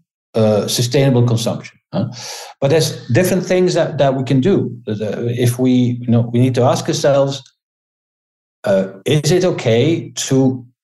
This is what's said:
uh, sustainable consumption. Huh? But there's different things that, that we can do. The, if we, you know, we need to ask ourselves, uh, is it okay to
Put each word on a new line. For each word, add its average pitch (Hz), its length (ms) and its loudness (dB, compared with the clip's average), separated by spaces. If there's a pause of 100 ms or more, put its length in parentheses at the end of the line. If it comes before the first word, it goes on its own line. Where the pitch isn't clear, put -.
(320)
uh, 107 360 2
sustainable 123 580 2
consumption. - 520 -4 (140)
Huh? - 160 -4 (540)
But 139 80 0
there's - 380 0
different 180 360 2
things 185 300 2
that, 151 240 -2
that 139 160 2
we 131 100 -4
can 135 160 2
do. 160 340 0 (120)
The, 107 420 -6 (100)
if 120 200 0
we, 123 420 2
you 120 80 -6
know, 117 240 2
we 120 80 2
need 127 140 2
to 123 80 2
ask 160 260 0
ourselves, 139 540 0 (1200)
uh, 95 220 2 (180)
is 151 260 0
it 180 140 2
okay 151 680 0
to 131 540 0 (180)